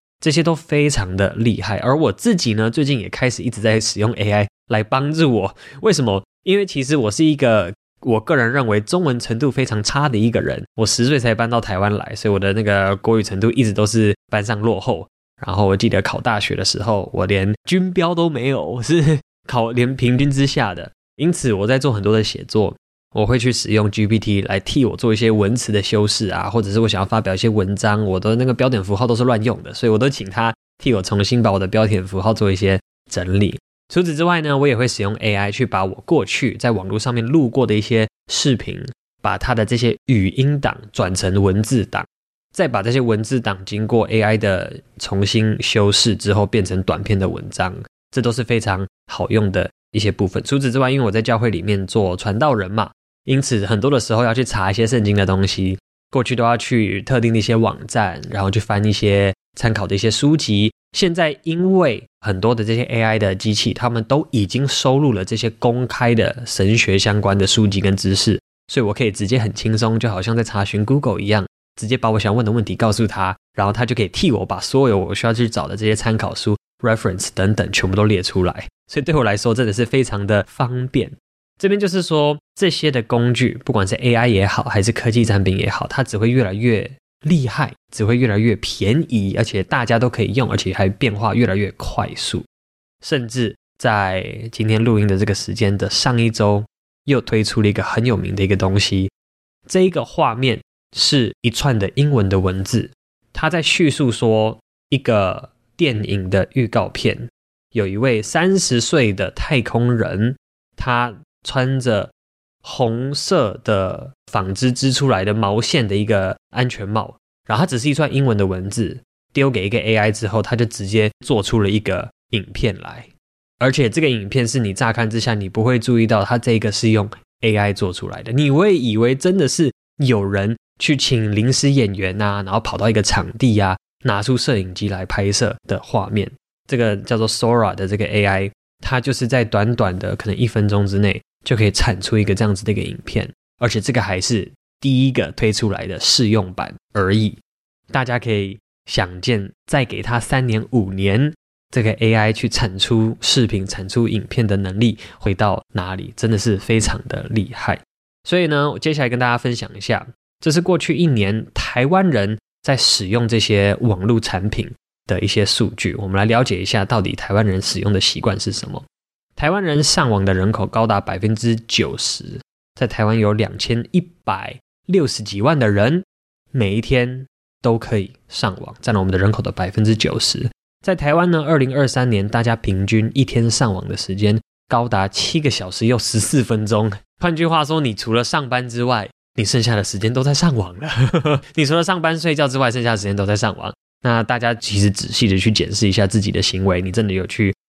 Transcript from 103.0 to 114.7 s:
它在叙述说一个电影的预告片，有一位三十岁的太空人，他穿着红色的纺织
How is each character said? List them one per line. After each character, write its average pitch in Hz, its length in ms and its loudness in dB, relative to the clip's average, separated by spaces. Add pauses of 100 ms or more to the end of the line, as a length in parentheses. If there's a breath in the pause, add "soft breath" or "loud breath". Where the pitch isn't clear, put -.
它 156 160 -2
在 175 100 0
叙 156 300 2
述 131 200 0
说 110 480 2 (300)
一 139 80 0
个 104 540 0 (260)
电 123 280 0
影 92 260 -4
的 95 240 2
预 123 120 2
告 98 220 -2
片， - 400 -4 (440)
有 104 140 0
一 95 120 -4
位 117 240 0
三 185 360 0
十 123 220 0
岁 120 320 2
的 95 180 -4
太 - 300 -2
空 120 340 0
人， 107 400 0 (400)
他 120 400 -2 (280)
穿 131 380 -2
着 113 300 0 (520)
红 123 520 -4
色 139 500 0
的 98 480 -2 (180)
纺 95 240 -4
织 127 160 0